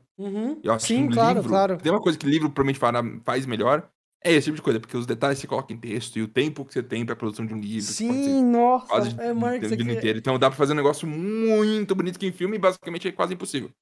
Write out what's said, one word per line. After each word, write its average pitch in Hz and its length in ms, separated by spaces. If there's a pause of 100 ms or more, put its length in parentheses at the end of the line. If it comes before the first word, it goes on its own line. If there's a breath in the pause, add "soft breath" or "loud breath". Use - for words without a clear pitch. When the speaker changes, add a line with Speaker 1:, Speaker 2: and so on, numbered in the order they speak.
(180)
Speaker 1:
Uhum. 214 440
Speaker 2:
Eu 214 120
acho - 140
Speaker 1:
Sim, 247 160
Speaker 2:
que - 0
um 285 100
Speaker 1:
claro, 226 220
Speaker 2:
livro, - 140
Speaker 1:
claro. 190 280
Speaker 2:
tem 160 140
uma 202 100
coisa 165 160
que 147 100
livro 151 220
provavelmente 135 300
fará, 120 220 (220)
faz 131 220
melhor, 127 440 (320)
é 170 120
esse 143 120
tipo 151 120
de 147 40
coisa, 117 160
porque 120 200
os 120 80
detalhes 135 340
você 135 80
coloca 135 260
em 117 40
texto 117 400
e 110 40
o 110 60
tempo 139 380
que - 80
você 127 100
tem 117 220
pra 117 100
produção 110 300
de 110 80
um 110 80
livro, 104 320
que 220 140
pode 254 160
ser 277 60
Speaker 1:
Sim, 269 160
nossa, 240 420
Speaker 2:
quase 220 340
Speaker 1:
é, 233 120
Marcos, 233 380
Speaker 2:
o 113 40
livro 117 160
Speaker 1:
é - 40
que - 40
Speaker 2:
inteiro. 110 200
Então 131 180
dá 131 120
pra 135 80
fazer 147 160
um 151 40
negócio 147 300
muito 214 880
bonito 180 240
que 196 80
em 180 60
filme 196 260
basicamente 180 480
é 175 60
quase 180 200
impossível. 151 360 (120)